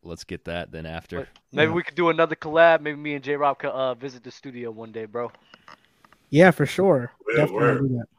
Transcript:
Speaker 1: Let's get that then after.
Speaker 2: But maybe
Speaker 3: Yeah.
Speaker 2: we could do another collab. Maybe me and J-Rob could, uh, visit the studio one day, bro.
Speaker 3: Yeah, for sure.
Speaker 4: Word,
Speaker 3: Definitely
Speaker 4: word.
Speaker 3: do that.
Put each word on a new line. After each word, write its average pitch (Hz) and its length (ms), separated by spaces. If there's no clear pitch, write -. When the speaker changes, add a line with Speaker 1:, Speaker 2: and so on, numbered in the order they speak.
Speaker 1:
Let's 85 220
get 87 200
that 85 260
then 80 140
after. 82 360
Speaker 2:
But - 80
maybe 147 180
Speaker 3:
Yeah. 165 40
Speaker 2:
we 175 80
could - 120
do 170 160
another 160 260
collab. 160 460
Maybe 147 160
me 147 160
and 139 100
J-Rob 143 340
could, 143 120
uh, 131 240
visit 123 280
the 123 80
studio 120 400
one 110 220
day, 110 140
bro. 117 260
Speaker 3:
Yeah, 170 220
for 147 160
sure. 160 440
Speaker 4:
Word, 117 100
Speaker 3:
Definitely - 260
Speaker 4:
word. 123 180
Speaker 3:
do 135 160
that. 113 100